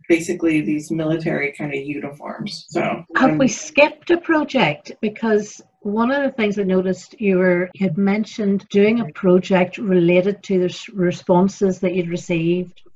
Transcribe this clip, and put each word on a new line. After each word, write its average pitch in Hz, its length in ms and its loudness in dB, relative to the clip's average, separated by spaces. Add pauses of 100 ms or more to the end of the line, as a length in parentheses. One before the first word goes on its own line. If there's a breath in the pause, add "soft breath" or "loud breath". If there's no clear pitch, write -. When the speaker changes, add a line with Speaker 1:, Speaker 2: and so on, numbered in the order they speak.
Speaker 1:
basically 165 520 2
these 151 300 -4
military 160 640 -2
kind 147 200 -8
of 139 80 -4
uniforms. - 880 -10
So 156 140 -2 (340)
Speaker 2:
Have 262 140 4
Speaker 1:
I'm 311 80 -2
Speaker 2:
we 269 100 2
skipped - 640 0
a 339 80 4
project? 277 800 -2
Because 214 640 -2 (200)
one 220 280 0
of 285 120 0
the 269 100 -2
things 208 260 -2
I 202 60 0
noticed, 185 560 -2
you 196 180 2
were, 180 360 2
you 190 120 -2
had 175 100 -2
mentioned 202 720 0
doing 214 300 4
a 156 120 -6
project 185 640 2
related 185 640 2
to 190 160 0
the 180 80 2
s-, 175 240 -8
responses 185 920 0
that 180 140 0
you'd 175 160 -2
received 175 720 -2 (140)